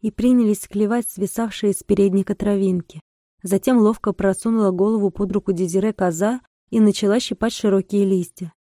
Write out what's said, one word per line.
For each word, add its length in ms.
и 100
принялись 560
клевать 420
свисавшие 640
с 80
передника 540
травинки. 640
Затем 320
ловко 340
просунула 600
голову 400
под 200
руку 200
Дезире 420
коза 480
и 80
начала 400
щипать 340
широкие 500
листья. 580